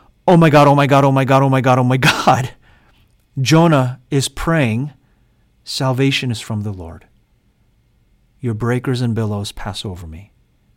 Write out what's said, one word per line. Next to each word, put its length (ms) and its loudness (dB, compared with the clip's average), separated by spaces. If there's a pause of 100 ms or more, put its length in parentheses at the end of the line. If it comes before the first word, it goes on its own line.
(280)
"Oh 100 6
my 120 6
God, 180 6
oh 80 4
my 120 2
God, 160 4
oh 80 2
my 140 0
God, 180 2
oh 60 2
my 120 2
God, 180 2
oh 40 2
my 140 2
God," 540 0 (440)
<laughs> 460 -12
Jonah 580 2 (100)
is 180 -2
praying, 640 -2 (720)
"Salvation 680 -2
is 100 -8
from 200 -8
the 100 -8
Lord. 360 -16 (1300)
Your 140 -6
breakers 480 -4
and 140 -2
billows 360 -6
pass 340 -12
over 220 -12
me. 260 -18 (440)